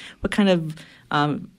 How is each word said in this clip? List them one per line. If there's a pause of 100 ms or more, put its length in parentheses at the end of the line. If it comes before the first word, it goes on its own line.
(200)
what
kind
of, (360)
um, (120)